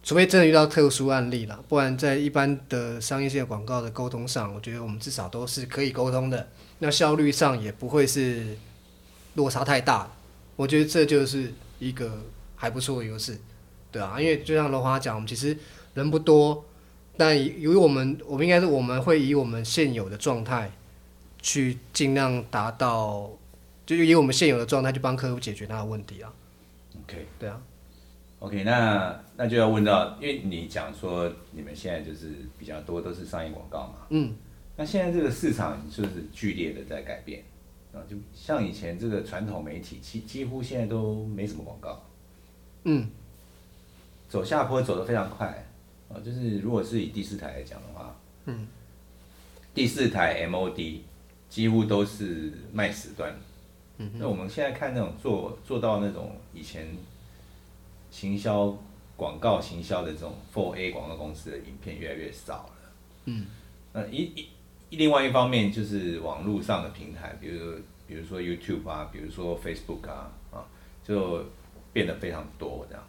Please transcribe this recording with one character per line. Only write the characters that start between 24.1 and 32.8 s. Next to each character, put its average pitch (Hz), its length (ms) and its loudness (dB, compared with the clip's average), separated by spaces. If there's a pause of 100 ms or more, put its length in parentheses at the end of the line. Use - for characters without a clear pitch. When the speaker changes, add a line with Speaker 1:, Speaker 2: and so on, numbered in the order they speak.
Speaker 1:
我 165 80 10
们 131 120 4
现 165 140 6
有 127 120 6
的 117 60 0
状 131 180 2
态 131 80 2
去 131 80 -2
帮 131 160 0
客 127 180 -2
户 123 60 -4
解 110 140 -6
决 104 120 -10
他 110 120 -6
的 107 80 -4
问 107 200 -6
题 95 160 -16
啊。 110 100 -16 (720)
Speaker 2:
OK。 80 220 -14 (140)
Speaker 1:
对 107 100 -8
啊。 117 120 -12 (800)
Speaker 2:
OK， 101 240 -4
那， 104 600 2 (140)
那 123 100 0
就 113 80 0
要 113 140 8
问 107 160 4
到， 92 340 4
因 143 80 -6
为 135 160 -4
你 85 240 -6
讲 73 260 -8
说 87 380 -2 (200)
你 80 100 -14
们 71 140 -14
现 92 160 -8
在 80 100 -6
就 80 120 -12
是 78 200 -14 (260)
比 76 60 -16
较 76 160 -12